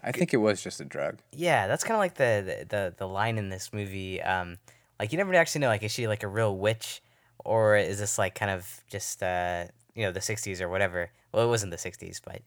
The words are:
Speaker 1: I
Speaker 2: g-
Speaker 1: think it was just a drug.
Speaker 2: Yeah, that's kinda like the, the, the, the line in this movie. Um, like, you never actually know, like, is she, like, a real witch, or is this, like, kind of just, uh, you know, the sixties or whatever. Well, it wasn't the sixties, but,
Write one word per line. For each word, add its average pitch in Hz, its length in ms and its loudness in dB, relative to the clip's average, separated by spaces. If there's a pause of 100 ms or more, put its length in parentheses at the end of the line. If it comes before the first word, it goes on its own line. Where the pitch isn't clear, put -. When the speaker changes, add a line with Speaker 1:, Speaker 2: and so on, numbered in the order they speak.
Speaker 1:
I 127 80 -4
Speaker 2:
g- - 80 -4
Speaker 1:
think 170 120 2
it 139 40 4
was 107 260 2
just - 180 -8
a 73 40 -10
drug. 69 340 -4 (140)
Speaker 2:
Yeah, 143 340 2
that's 123 160 0
kinda 220 160 0
like 190 160 0
the, 113 320 2
the, 67 180 -6 (120)
the, 95 220 -2
the 95 100 -6
line 107 300 0
in 101 100 -4
this 95 240 -10
movie. 95 500 -6
Um, 87 360 -2 (420)
like, 107 100 -2
you 156 80 0
never 190 160 2
actually 165 280 4
know, 135 40 4
like, 110 160 4
is 107 80 -2
she, 120 160 -2
like, 107 160 0
a 104 60 -4
real 104 280 2
witch, 107 460 0 (380)
or 107 360 6
is 98 220 2
this, 104 200 -2
like, 95 180 0
kind 101 160 0
of 92 360 -8
just, - 320 -8
uh, 87 460 -2 (280)
you 113 100 -4
know, 95 80 0
the 92 80 -6
sixties 101 400 -6
or 90 80 -2
whatever. 90 420 0 (220)
Well, 117 120 4
it 117 40 2
wasn't 107 240 0
the 85 60 -10
sixties, 90 460 -12
but, - 220 -14